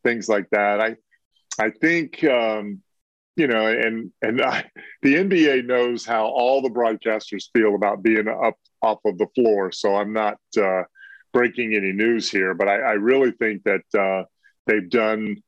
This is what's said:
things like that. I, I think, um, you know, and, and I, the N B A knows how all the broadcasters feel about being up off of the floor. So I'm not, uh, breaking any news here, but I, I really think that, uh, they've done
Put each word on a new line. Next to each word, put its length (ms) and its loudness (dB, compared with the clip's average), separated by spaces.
things 240 -2
like 220 0
that. 300 2
I, 160 -2
I 120 0
think, 540 -2
um, 580 0
you 120 2
know, 180 2
and, 440 -2
and 200 -2
I, 280 -4
the 140 4
N 120 0
B 200 4
A 140 2
knows 440 0
how 200 0
all 360 2
the 80 -2
broadcasters 840 -4
feel 220 4
about 280 -2
being 260 2
up 300 -2
off 220 0
of 140 -2
the 160 -2
floor. 380 2
So 240 -2
I'm 160 -2
not, 260 -2
uh, 220 0
breaking 420 0
any 180 -2
news 380 0
here, 240 -2
but 140 0
I, 80 2
I 160 0
really 400 2
think 320 -4
that, 180 0
uh, 260 0
they've 220 -2
done 600 -2